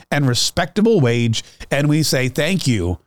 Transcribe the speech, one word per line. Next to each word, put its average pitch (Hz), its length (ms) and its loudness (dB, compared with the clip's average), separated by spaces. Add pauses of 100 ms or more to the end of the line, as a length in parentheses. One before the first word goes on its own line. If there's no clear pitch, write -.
(120)
and 143 160 0
respectable 185 720 0
wage, 120 440 0 (280)
and 147 160 0
we 151 160 2
say, 131 240 0
"Thank 156 400 -2
you 90 400 0